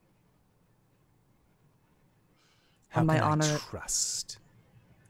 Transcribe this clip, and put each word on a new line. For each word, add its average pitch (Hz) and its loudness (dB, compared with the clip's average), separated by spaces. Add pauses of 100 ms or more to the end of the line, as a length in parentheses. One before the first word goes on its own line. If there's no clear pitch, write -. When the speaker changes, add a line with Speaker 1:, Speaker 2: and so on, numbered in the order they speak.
(3000)
Speaker 1:
How - -2
Speaker 2:
On 160 4
my 156 4
Speaker 1:
can 151 4
I - 2
Speaker 2:
honor, 151 2
Speaker 1:
trust?" - -6 (720)